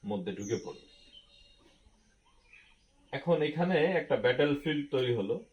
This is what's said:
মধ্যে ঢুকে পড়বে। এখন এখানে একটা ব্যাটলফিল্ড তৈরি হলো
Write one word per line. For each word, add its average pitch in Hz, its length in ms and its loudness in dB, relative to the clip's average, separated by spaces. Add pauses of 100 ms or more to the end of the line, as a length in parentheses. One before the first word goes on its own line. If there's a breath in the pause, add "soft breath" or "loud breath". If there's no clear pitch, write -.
মধ্যে 101 260 -6
ঢুকে 101 340 -6
পড়বে। - 220 -16 (2250)
এখন 160 300 2
এখানে 165 360 2 (240)
একটা 147 160 -2
ব্যাটলফিল্ড 143 760 0
তৈরি 127 240 2
হলো 101 380 -4